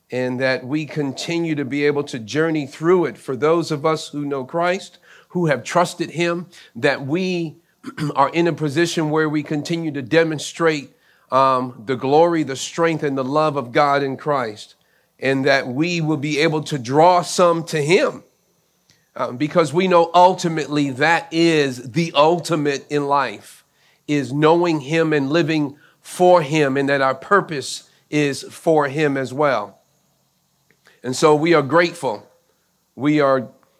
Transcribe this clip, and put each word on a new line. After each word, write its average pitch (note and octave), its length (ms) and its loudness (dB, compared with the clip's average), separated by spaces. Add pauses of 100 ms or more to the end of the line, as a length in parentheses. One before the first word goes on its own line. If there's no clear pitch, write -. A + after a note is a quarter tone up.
and B2+ 300 -4
that C3 260 -2
we D3+ 220 -6
continue D#3+ 680 -4
to C#3+ 100 -4
be C#3 220 -4
able C#3+ 200 0
to C#3+ 120 -10
journey D3 480 -2
through E3+ 400 0
it. A#2 120 -8
For - 180 -8
those D#3 360 0
of D3 140 -6
us D#3 220 -2
who C#3+ 180 -8
know C#3 180 -6
Christ, F3 540 -4 (320)
who F3 160 -2
have C#3 180 0
trusted - 480 -2
him, E3+ 360 -4 (280)
that C3+ 300 0
we E3+ 520 -2 (260)
<clears throat> - 320 -6
are C3+ 140 4
in E3+ 180 0
a E3 60 0
position D#3 560 -2
where D#3 200 0
we D3 140 -4
continue D#3 480 -6
to C#3 100 -8
demonstrate, D#3 880 0 (400)
um, B2+ 540 2
the C3 100 -2
glory, D3+ 480 2
the C3 120 -6
strength, E3 480 -4
and C#3 140 -2
the C3+ 60 -4
love D3+ 320 0
of B2 160 -6
God C#3+ 320 2
in C3+ 140 -6
Christ, B2 580 -6 (440)
and C3+ 260 0
that C3+ 220 2
we E3 340 -2
will D#3 160 -2
be C#3+ 220 -4
able D#3 240 2
to D3+ 140 -6
draw D#3 440 4
some E3+ 440 2
to D#3+ 160 -4
him, F3+ 420 2 (920)
um, B2 220 -6
because D3 360 0
we F#3 140 2
know E3+ 260 4
ultimately D#3+ 800 2
that D3+ 400 0
is D3 600 0
the E3 220 -2
ultimate D3+ 800 0
in C#3+ 160 -2
life, B2+ 560 -4 (440)
is C#3 260 -2
knowing D#3 480 4
him D#3 320 0
and C#3 160 0
living D3+ 480 0 (240)
for F3+ 400 4
him, C#3+ 340 0
and C#3 140 0
that C#3 120 2
our C3+ 140 0
purpose D#3+ 760 -2 (200)
is C#3+ 340 -2
for D3+ 460 0
him C#3+ 260 0
as C3 180 -4
well. B2+ 460 -2 (1200)
And B2+ 120 -4
so D#3 180 4
we D#3 200 2
are D3+ 80 6
grateful. C#3 680 -2 (680)
We D3 260 0
are C3+ 280 2 (300)